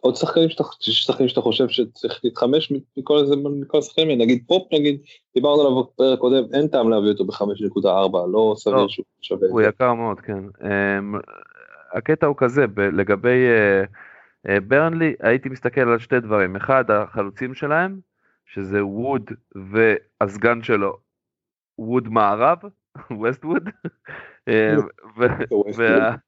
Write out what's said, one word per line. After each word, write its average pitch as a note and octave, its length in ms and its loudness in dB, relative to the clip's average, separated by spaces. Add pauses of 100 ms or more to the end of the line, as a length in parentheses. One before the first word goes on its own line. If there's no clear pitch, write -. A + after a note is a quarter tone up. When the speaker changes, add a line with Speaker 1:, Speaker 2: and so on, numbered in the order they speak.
Speaker 1:
עוד B2+ 140 2
שחקנים E3 340 0
שאתה, D#3+ 140 -6 (160)
שחקנים - 500 0
שאתה B2+ 120 -2
חושב A#2+ 280 0
שצריך - 540 -6
להתחמש C3+ 500 -2 (240)
מכל D3 280 2
זה, C#3+ 100 2
מכל C#3+ 420 -4
השחקנים, D3 440 0
נגיד A#2+ 260 2
פופ, F#3 260 0
נגיד, D3 280 0 (320)
דיברנו D3 280 2
עליו C3 220 2
בפרק C3 360 0
קודם, C3 240 2 (100)
אין C#3+ 140 0
טעם B2+ 220 2
להביא G#2+ 200 2
אותו G2+ 160 0
בחמש G2+ 360 -6
נקודה G2 300 0
ארבע, F#2+ 280 2 (120)
לא A2 260 2
סביר - 180 -2
Speaker 2:
לא, G2+ 140 2
Speaker 1:
שהוא - 160 -12 (160)
שווה G2 260 -2
את F#2+ 40 2
Speaker 2:
הוא A2+ 100 0
Speaker 1:
זה. G#2+ 60 4
Speaker 2:
יקר B2 260 0
מאוד, A2+ 260 -6
כן. G2 240 -10 (200)
אמ, G2+ 520 -2 (800)
הקטע D#3 320 0
הוא C#3+ 100 0
כזה, B2+ 300 2
ב-, G2 120 -6
לגבי, G2+ 680 2
אה, G#2 360 4 (680)
אה, G2 100 2
ברנלי, D#3 600 0
הייתי C3 300 0
מסתכל C3 320 -4
על A#2 180 2
שתי B2 200 -2
דברים. G#2 360 -2
אחד, A#2+ 360 0
החלוצים G#2 600 -4
שלהם, E3+ 460 -4 (460)
שזה G2 400 -4
ווד A2+ 460 -6 (240)
והסגן G#2+ 1080 0
שלו, G#2 340 -2 (840)
ווד A2+ 280 -4
מערב, A2 500 2 (300)
<laughs> - 320 -14
ווסט A#2+ 260 -4
ווד, F3 240 -4 (800)
אמ, A#2 60 0 (640)
ו-, A#2+ 80 2 (260)
Speaker 1:
ווסט G#2 280 -2
Speaker 2:
וה- A2+ 300 4
Speaker 1:
ווד. A#2+ 180 -8